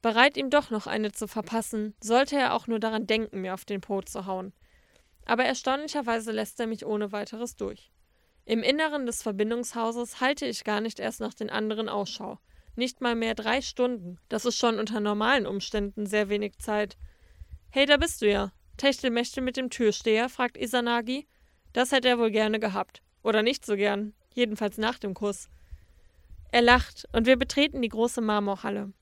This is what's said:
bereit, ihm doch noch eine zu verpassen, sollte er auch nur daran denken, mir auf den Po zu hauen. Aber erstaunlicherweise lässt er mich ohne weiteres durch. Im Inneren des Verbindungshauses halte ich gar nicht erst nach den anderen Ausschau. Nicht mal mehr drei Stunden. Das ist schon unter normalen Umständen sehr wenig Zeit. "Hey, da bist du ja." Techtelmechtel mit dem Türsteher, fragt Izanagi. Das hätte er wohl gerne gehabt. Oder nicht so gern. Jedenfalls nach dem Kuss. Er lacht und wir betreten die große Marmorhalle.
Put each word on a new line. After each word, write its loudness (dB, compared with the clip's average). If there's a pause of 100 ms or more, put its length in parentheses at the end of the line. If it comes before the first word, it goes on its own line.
bereit, 4
ihm -2
doch 4
noch -4
eine -4
zu -8
verpassen, -4
sollte 2
er 2
auch -2
nur -2
daran -2
denken, -2
mir -4
auf -10
den -4
Po -4
zu -10
hauen. -6 (720)
Aber 2
erstaunlicherweise -2
lässt -4
er -2
mich -6
ohne -2
weiteres -8
durch. -10 (520)
Im 0
Inneren 2
des -6
Verbindungshauses -2
halte 0
ich -4
gar 0
nicht -6
erst -6
nach -6
den -8
anderen -2
Ausschau. -6 (380)
Nicht -2
mal 0
mehr -2
drei -2
Stunden. -2 (100)
Das -2
ist 0
schon 2
unter -2
normalen 2
Umständen -4
sehr 0
wenig -4
Zeit. -2 (720)
"Hey, 4
da 8
bist 0
du 4
ja." 0 (260)
Techtelmechtel 0
mit -2
dem -4
Türsteher, 2
fragt -2
Izanagi. -2 (480)
Das 2
hätte 4
er 4
wohl 4
gerne 2
gehabt. -4 (220)
Oder 4
nicht 0
so 0
gern. 0 (200)
Jedenfalls 0
nach 0
dem -6
Kuss. -4 (1000)
Er 6
lacht 4
und 2
wir 8
betreten 2
die 0
große 0
Marmorhalle. -2